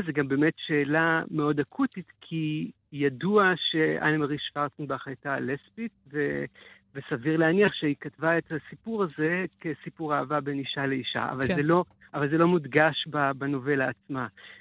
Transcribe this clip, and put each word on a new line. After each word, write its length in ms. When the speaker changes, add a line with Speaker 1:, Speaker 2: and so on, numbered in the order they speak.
Speaker 1:
זה 60
גם 160
באמת 300
שאלה 640
מאוד 280
אקוטית, 460
כי 500
ידוע 600
שאנה 460
מארי 220
שוורצנבך 680
הייתה 320
לסבית, 520
ו-, 320
וסביר 420
להניח 360
שהיא 280
כתבה 360
את 140
הסיפור 520
הזה 420
כסיפור 540
אהבה 260
בין 180
אישה 260
לאישה, 460
אבל 160
Speaker 2:
כן. 80
Speaker 1:
זה 80
לא, 200
אבל 160
זה 80
לא 100
מודגש 640
ב-, 280
בנובלה 520
עצמה. 380